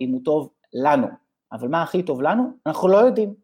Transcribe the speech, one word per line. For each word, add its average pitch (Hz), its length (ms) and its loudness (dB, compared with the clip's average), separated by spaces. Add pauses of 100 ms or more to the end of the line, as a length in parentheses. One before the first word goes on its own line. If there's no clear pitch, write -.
אם 127 100 -2
הוא 127 140 -4
טוב 151 240 0 (240)
לנו. 131 340 2 (440)
אבל 113 160 -8
מה 165 160 -2
הכי 185 200 -2
טוב 143 180 -4
לנו? 202 220 0 (220)
אנחנו - 220 -2
לא 190 100 6
יודעים. 220 360 2 (100)